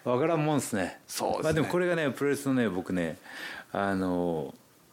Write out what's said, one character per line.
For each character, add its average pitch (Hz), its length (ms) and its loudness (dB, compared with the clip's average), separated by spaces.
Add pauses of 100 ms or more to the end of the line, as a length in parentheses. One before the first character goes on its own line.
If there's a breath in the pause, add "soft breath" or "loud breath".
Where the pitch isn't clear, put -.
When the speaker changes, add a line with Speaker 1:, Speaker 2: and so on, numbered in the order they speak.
Speaker 1:
わ 123 160 2
か 160 80 2
ら 170 80 2
ん 151 100 2
も 151 80 2
ん 143 40 4
っ 127 40 2
す - 140 -4
ね。 90 320 -2
Speaker 2:
そ - 180 -4
う 95 40 0
で 92 60 -2
す - 40 -2
ね。 - 60 -2
Speaker 1:
ま 156 40 2
あ、 160 40 4
で 156 80 2
も 131 80 0
こ 175 100 0
れ 180 80 2
が 175 80 2
ね、 151 160 0
プ - 140 -4
ロ 143 40 2
レ 135 60 2
ス 139 100 -4
の 139 80 2
ね、 120 160 2
僕 92 240 -2
ね、 85 240 0 (540 loud breath)
あ 98 240 0
の、 87 580 0 (400)